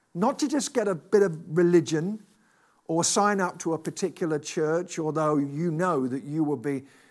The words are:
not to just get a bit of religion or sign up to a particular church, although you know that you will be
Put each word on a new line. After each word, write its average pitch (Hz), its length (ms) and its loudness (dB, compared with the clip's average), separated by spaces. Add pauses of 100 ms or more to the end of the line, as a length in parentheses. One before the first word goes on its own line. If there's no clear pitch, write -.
(120)
not 214 280 -2
to 294 80 0
just 277 260 -2
get 214 140 0
a 190 80 0
bit 202 260 2
of 160 340 -2
religion 175 680 2 (640)
or 165 180 0
sign 208 360 2
up 175 180 -2
to 165 140 -4
a 156 60 -2
particular 160 600 -4
church, 165 600 -2
although 156 380 0
you 143 340 0
know 156 360 0
that 127 180 -6
you 151 200 -2
will 147 120 0
be 135 280 -4 (260)